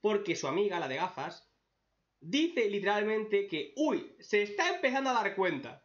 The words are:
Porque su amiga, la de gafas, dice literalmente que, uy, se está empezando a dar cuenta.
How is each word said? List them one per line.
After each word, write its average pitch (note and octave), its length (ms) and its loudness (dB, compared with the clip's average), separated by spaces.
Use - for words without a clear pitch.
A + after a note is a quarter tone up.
Porque G3+ 340 0
su - 120 -4
amiga, F3+ 300 0
la D3+ 100 -4
de C3 80 -4
gafas, D#3+ 540 -6
dice B3+ 480 2
literalmente G#3 760 2
que, D#3 300 -6
uy, C4+ 440 0
se G#3 220 2
está E4+ 320 0
empezando C4+ 340 0
a B3+ 60 2
dar G3+ 200 0
cuenta. C#3+ 500 -2